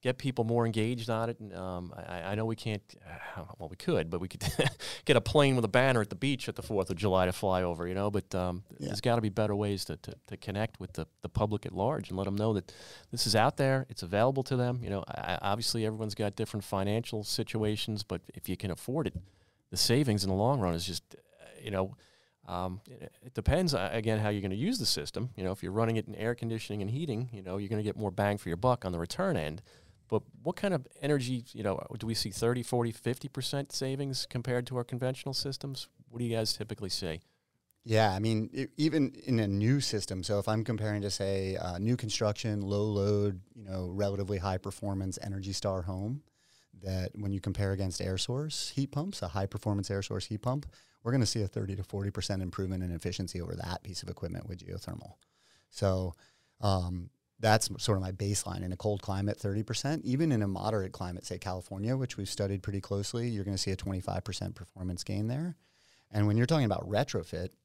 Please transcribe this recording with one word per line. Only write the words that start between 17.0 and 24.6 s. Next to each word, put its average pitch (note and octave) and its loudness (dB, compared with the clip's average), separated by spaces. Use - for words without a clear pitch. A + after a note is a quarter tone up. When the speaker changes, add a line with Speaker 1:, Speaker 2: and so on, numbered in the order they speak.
Speaker 1:
situations, G#2+ -2
but F2+ -4
if - -14
you F#2 0
can G2 -4
afford B2 -2
it, - -4
the F#2+ -4
savings A#2 4
in G2 0
the F#2 4
long A#2+ 4
run F2+ 4
is E2+ -2
just, F2+ -8
uh, - -20
you A2 -6
know, G2 0
um, F#2 -4
it, - -16
it B2+ -16
depends, D#3+ 2
uh, F#2+ 0
again, A2 2
how G#2+ 2
you're G#2 0
gonna G2 0
use F#3 0